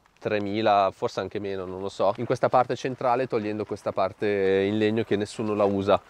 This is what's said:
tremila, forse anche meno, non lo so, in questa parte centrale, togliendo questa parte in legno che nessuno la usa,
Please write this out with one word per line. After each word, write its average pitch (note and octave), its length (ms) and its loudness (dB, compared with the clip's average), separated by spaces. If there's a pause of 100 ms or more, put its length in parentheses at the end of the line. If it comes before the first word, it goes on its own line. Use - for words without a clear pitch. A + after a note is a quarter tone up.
(180)
tremila, G#2 760 2
forse - 260 -4
anche F#2+ 180 -6
meno, G2 260 -6
non F#2 160 -10
lo G2 80 -6
so, G2 300 0
in A#2+ 80 -6
questa B2 240 0
parte B2+ 260 2
centrale, B2+ 520 -2
togliendo G#2+ 360 -4
questa G#2 280 -6
parte G2 340 -2 (420)
in G#2+ 80 0
legno A2 280 2
che G#2 120 0
nessuno G#2 380 -4
la G#2 100 2
usa, G2 340 4 (120)